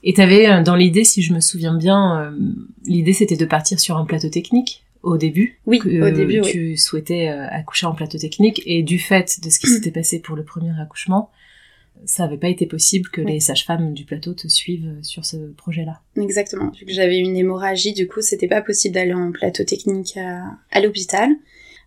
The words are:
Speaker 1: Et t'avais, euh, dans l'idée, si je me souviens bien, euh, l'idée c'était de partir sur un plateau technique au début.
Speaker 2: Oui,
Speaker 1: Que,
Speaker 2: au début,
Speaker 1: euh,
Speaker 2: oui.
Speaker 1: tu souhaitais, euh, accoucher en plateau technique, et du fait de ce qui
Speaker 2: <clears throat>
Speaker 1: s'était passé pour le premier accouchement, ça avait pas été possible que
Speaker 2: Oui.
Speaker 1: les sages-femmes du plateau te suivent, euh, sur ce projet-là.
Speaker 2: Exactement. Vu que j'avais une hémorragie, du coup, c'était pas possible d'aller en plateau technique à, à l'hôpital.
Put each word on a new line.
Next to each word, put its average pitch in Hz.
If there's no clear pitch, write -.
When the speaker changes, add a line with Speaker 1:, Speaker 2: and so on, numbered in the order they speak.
Speaker 1:
Et 180
t'avais, 202
euh, 185
dans 175
l'idée, 180
si 202
je 165
me 165
souviens 165
bien, 180
euh, 147
l'idée 175
c'était 185
de 160
partir 160
sur 165
un 156
plateau 160
technique 240
au 170
début. 160
Speaker 2:
Oui, 226
Speaker 1:
Que, 190
Speaker 2:
au 160
début, 156
Speaker 1:
euh, 208
Speaker 2:
oui. 196
Speaker 1:
tu 165
souhaitais, 160
euh, 143
accoucher -
en 160
plateau 156
technique, 202
et 170
du 170
fait 185
de 160
ce -
qui -
Speaker 2:
<clears throat> -
Speaker 1:
s'était 214
passé 165
pour 160
le 156
premier 165
accouchement, 185
ça -
avait 147
pas 175
été 180
possible 180
que 165
Speaker 2:
Oui. 156
Speaker 1:
les 151
sages-femmes 156
du 147
plateau 156
te 165
suivent, 160
euh, 151
sur 160
ce 165
projet-là. 156
Speaker 2:
Exactement. 196
Vu 190
que 190
j'avais 185
une 185
hémorragie, 185
du 190
coup, 214
c'était 202
pas 214
possible 202
d'aller 180
en 180
plateau 180
technique 190
à, 180
à 202
l'hôpital. 208